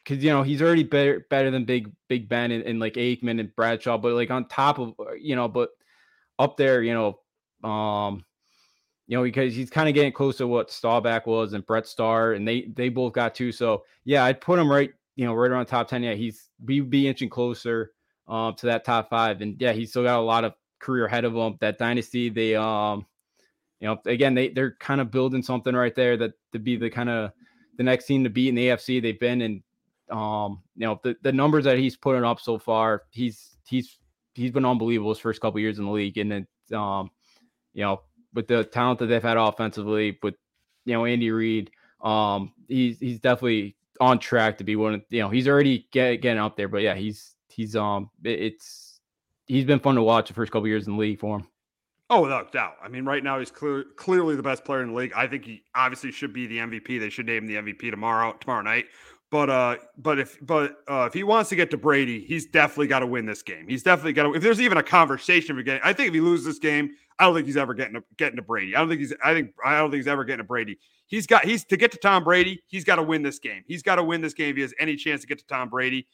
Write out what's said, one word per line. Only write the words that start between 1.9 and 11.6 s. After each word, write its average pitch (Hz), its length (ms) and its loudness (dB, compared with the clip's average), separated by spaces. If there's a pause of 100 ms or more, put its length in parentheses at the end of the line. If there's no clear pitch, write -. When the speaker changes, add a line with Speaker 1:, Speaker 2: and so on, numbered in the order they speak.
Speaker 1:
Big 117 220 -2
Ben 120 220 -2
and, 117 120 -4
and, 113 160 -4
like, 110 140 -4
Aikman 120 460 -2
and 107 160 -8
Bradshaw, 117 420 0
but, 120 160 0
like, 120 180 0
on 127 160 -4
top 143 320 2
of, 117 140 -8 (260)
you 143 160 -4
know, 123 120 0
but 117 240 -2 (680)
up 143 180 0
there, 131 260 4
you 117 100 0
know, 110 260 -2 (440)
um, 104 600 -4 (840)
you 120 100 -2
know, 127 60 2
because 127 320 0
he's 127 140 -6
kinda 156 220 2
getting 143 200 4
close 135 260 -2
to 127 100 -2
what 120 240 0
Staubach 113 560 0
was 113 260 0
and 101 120 -6